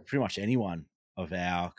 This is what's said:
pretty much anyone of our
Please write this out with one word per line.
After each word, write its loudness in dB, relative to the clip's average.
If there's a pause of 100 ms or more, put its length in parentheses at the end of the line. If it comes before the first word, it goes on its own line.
pretty 2
much -2
anyone 2 (320)
of -4
our 0